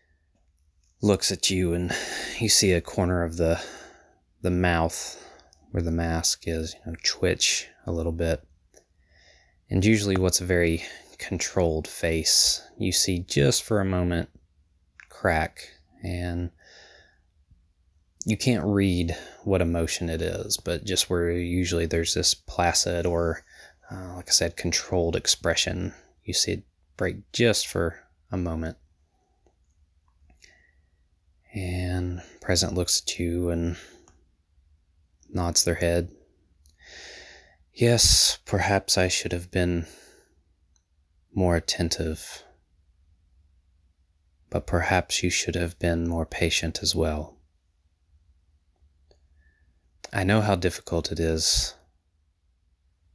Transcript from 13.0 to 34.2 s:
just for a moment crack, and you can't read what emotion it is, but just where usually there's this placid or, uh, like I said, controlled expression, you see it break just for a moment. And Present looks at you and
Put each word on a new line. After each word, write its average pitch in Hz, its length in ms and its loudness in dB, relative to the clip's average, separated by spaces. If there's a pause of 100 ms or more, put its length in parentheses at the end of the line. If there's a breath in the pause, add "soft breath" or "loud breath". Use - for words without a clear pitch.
just 135 420 2
for 110 180 0
a 95 60 0
moment 90 460 0 (760)
crack, - 640 -2 (320)
and 90 480 -4 (1800 loud breath)
you 107 120 0
can't 104 280 0
read 92 500 2 (280 loud breath)
what 95 180 2
emotion 85 480 0
it 80 140 -2
is, - 340 -2
but 85 260 -4
just 98 280 -2
where 85 180 2
usually 87 560 0
there's 82 300 -2
this - 180 2
placid 87 720 0
or, 85 380 0 (480 loud breath)
uh, 92 240 -12
like 87 140 -14
I - 20 -4
said, 85 260 2
controlled 85 580 0
expression, 90 760 -2 (300 loud breath)
you - 100 -8
see - 200 0
it - 100 -8 (340)
break 98 200 -2 (140)
just 117 360 2
for 87 320 -2 (300)
a 98 60 -6
moment. 82 400 -4 (2750 soft breath)
And 90 680 -4 (200 loud breath)
Present 90 320 2
looks 87 280 0
at - 160 -6
you 87 340 0
and 85 260 0 (1500 loud breath)